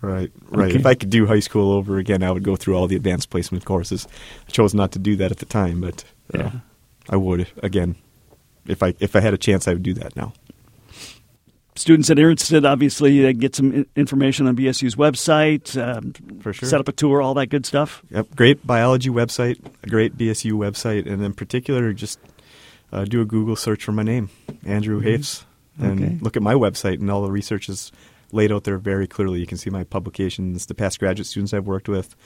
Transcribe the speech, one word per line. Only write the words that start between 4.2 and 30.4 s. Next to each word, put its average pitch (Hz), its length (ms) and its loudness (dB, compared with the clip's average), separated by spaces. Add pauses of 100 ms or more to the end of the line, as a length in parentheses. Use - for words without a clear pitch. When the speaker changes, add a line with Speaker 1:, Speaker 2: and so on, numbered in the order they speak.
Speaker 1:
I - 60 -20
chose 107 200 4
not 101 200 2
to 98 80 -8
do 101 160 0
that 92 160 0
at 90 60 -8
the - 80 -12
time, 87 340 -2
but, 87 240 -8 (280)
uh, - 60 -2
Speaker 2:
Yeah. - 120 -4 (600)
Speaker 1:
I 95 60 0
would 90 320 0 (140)
again. 92 340 0 (680)
If - 160 -2
I, - 180 2
if - 160 2
I - 40 6
had 104 140 2
a - 40 -2
chance, - 280 2
I 92 60 2
would 90 100 -2
do 92 120 -2
that - 200 -12
now. - 180 -8 (1400)
Speaker 2:
Students 156 340 6
that 151 100 6
are 160 120 8
interested, 156 340 2
obviously, 139 580 4
they 131 100 6
get 127 240 -2
some 135 160 2
in-, 139 140 0 (100)
information 135 500 2
on 127 80 2
B 131 140 0
S 127 140 -2
U's 120 120 0
website, 151 840 2
um, 117 320 -6 (280)
Speaker 1:
For 104 120 -8
sure. 127 160 -8
Speaker 2:
set 139 120 2
up - 80 -4
a - 40 -4
tour, 143 300 2
all 135 120 0
that 135 140 0
good 139 180 -2
stuff. - 440 -4
Speaker 1:
Yep, 107 260 -6
great 127 300 6
biology 127 440 2
website, 120 480 -2 (240)
a 104 60 -14
great 110 280 0
B 113 140 0
S - 140 -4
U 107 120 -2
website, 104 540 -2
and 98 120 -4
in 101 120 -4
particular, 123 580 -2
just, 101 260 -10 (760)
uh, 98 120 -4
do 117 160 -2
a 113 40 2
Google 110 320 -2
search - 280 -4
for 110 80 -4
my 107 100 -2
name, 110 260 -2 (360)
Andrew 104 340 -2
Speaker 2:
Mm-hmm. 107 100 -2
Speaker 1:
Hafes, 139 360 -4 (340)
and 98 260 -2
Speaker 2:
Okay. 170 160 -4
Speaker 1:
look 110 160 -4
at 110 60 -2
my 107 120 2
website, 101 460 0
and 101 100 -2
all 101 120 -2
the 98 100 -4
research 101 360 -6
is - 220 -10 (420)
laid 107 200 4
out 104 120 -2
there 98 120 -2
very 98 300 -2
clearly. 95 340 -2
You 87 60 -6
can 92 100 -10
see - 140 -8
my 95 140 -4
publications, 92 840 -6